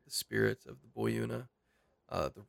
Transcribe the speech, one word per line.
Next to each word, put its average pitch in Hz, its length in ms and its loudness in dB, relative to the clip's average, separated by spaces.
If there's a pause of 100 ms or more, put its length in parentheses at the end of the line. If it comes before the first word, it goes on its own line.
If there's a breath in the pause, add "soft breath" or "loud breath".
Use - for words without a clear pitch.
the - 60 -18
spirit 110 560 2
of 117 140 -12
the 117 60 -20
Boyuna, 113 600 -2 (600)
uh, 82 200 0
the - 200 -16